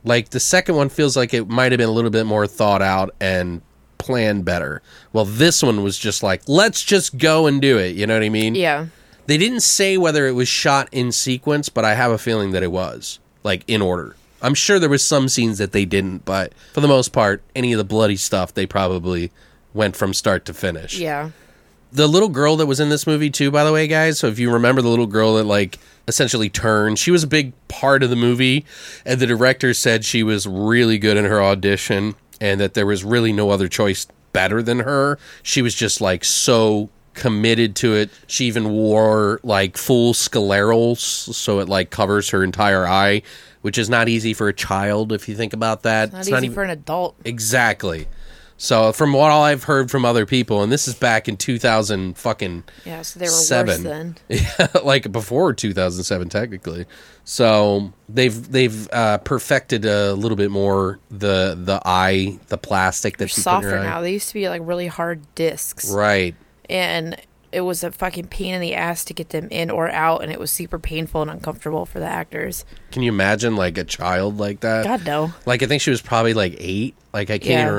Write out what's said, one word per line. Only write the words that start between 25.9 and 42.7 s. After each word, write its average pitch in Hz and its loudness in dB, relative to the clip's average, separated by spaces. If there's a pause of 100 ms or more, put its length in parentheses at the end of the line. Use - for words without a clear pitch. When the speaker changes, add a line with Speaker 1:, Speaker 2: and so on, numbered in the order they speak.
Speaker 1:
essentially 117 0
turned, 107 2
she - 0
was 170 4
a 147 -4
big 139 0 (140)
part 135 2
of 123 2
the 123 2
movie, 127 2 (400)
and 123 0
the 127 4
director 123 2
said 113 0
she 113 0
was 104 0
really 110 2
good 107 2
in 104 2
her 104 2
audition, 98 0 (260)
and 98 0
that 98 -2
there 104 0
was 98 -2
really 113 2
no 104 0
other 95 0
choice 101 -2 (260)
better 98 0
than 120 0
her. 139 0 (240)
She - -2
was 117 0
just, - -2
like, 92 0
so 110 2 (240)
committed 113 0
to 113 2
it. 107 0 (160)
She - -4
even 110 -2
wore, 107 2
like, 98 0
full 120 2
sclerals, 113 2
so - -4
it, 92 -2
like, 95 0
covers 101 0
her 95 0
entire 95 2